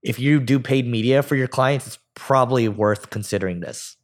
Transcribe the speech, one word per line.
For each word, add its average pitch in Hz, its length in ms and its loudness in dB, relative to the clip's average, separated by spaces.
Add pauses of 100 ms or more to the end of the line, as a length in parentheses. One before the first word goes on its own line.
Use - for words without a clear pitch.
If 117 180 -4
you 143 180 4
do 131 220 2
paid 131 260 0
media 120 360 2
for 147 120 -2
your 131 140 0
clients, 135 380 0
it's - 120 -16 (160)
probably 127 540 2
worth 104 420 0
considering 95 500 -6
this. - 440 -14